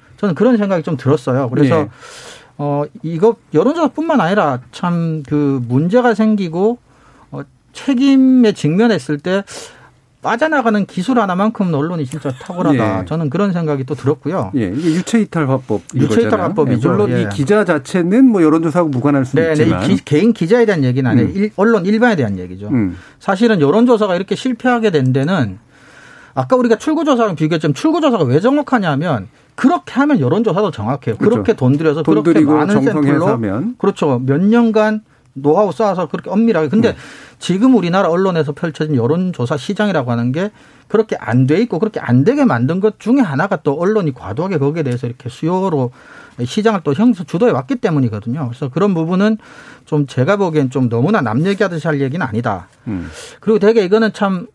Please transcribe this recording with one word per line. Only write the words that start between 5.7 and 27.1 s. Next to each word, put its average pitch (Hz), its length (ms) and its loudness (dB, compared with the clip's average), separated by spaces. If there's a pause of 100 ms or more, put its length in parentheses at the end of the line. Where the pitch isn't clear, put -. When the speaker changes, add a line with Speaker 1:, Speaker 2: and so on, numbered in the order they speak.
Speaker 1:
생기고, 208 640 0 (540)
어, 139 100 -12 (320)
책임에 262 800 4
직면했을 170 640 0
때 190 240 -2 (800)
빠져나가는 233 640 0
기술 240 360 -4
하나만큼은 190 520 -2
언론이 151 320 -2
진짜 143 240 -8
탁월하다. 127 720 -2
Speaker 2:
예. 98 40 -8
Speaker 1:
저는 160 240 -4
그런 190 240 -2
생각이 151 320 -2
또 127 100 -6
들었고요. 143 600 -4
Speaker 2:
예, 110 120 0
이게 156 280 -2
유체이탈 175 520 0
화법 131 340 -2 (140)
Speaker 1:
유체이탈 113 280 2
Speaker 2:
이거잖아요. 175 260 0
Speaker 1:
화법이죠. 135 400 0
Speaker 2:
예, - 20 2
물론 202 200 0
Speaker 1:
예. 123 100 0
Speaker 2:
이 107 80 -2
기자 147 340 0
자체는 180 640 2
뭐 202 160 4
여론조사하고 160 460 2
무관할 139 340 0
수는 135 200 0
Speaker 1:
네, 160 100 0
네. 151 100 2
Speaker 2:
있지만. 90 200 0
Speaker 1:
이 170 120 2
기-, - 80 -4
개인 196 300 2
기자에 226 320 2
대한 180 180 0
얘기는 127 260 0
아니에요. 117 200 2
Speaker 2:
음. - 80 -6
Speaker 1:
일-, 208 180 -2
언론 208 300 2
일반에 220 320 2
대한 101 200 -2
얘기죠. 92 300 -12
Speaker 2:
음. 104 300 0 (220)
Speaker 1:
사실은 196 420 0
여론조사가 202 560 2
이렇게 190 180 -4
실패하게 240 560 -2
된 131 220 0
데는 135 440 -2 (760)
아까 131 240 0
우리가 240 200 2
출구조사랑 277 600 0